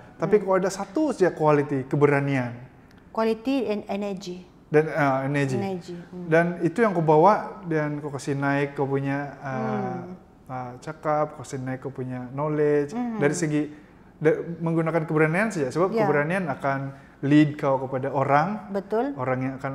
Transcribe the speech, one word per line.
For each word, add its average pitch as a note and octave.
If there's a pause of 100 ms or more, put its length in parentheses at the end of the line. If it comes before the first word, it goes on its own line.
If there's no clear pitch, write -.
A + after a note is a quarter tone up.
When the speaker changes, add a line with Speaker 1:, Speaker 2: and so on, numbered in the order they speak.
(140)
Speaker 1:
Tapi G3+
Speaker 2:
Hmm. G3
Speaker 1:
kau F#3+
ada F#3
satu C4
saja F3
quality, D3
keberanian. C#3 (560)
Speaker 2:
Quality A3+ (120)
and G#3
energy. G3 (220)
Speaker 1:
Dan, D#3
uh, C3+
energy. C#3
Speaker 2:
Energy, F#3
hmm. F3
Speaker 1:
Dan D#3+ (180)
itu E3+
yang G#3+
kau E3+
bawa D#3+
dan D3+
kau D3
kasih C#3
naik C#3
kau C#3
punya, C#3
uh, C#3
Speaker 2:
Hmm. F#3 (320)
Speaker 1:
uh, B2+
cakap, D3+
kau C#3
kasih C3+
naik C3
kau C#3
punya B2+
knowledge. D3
Speaker 2:
Hmm. A#3
Speaker 1:
Dari D3+
segi D3+ (480)
da-, D3+ (260)
menggunakan E3
keberanian D#3+
saja. C#3+
Sebab F3
Speaker 2:
Ya. A3
Speaker 1:
keberanian D#3
akan C3+ (260)
lead D3
kau C3+
kepada C3
orang. D3
Speaker 2:
Betul. G#3+
Speaker 1:
Orang B2+
yang C3+
akan C3+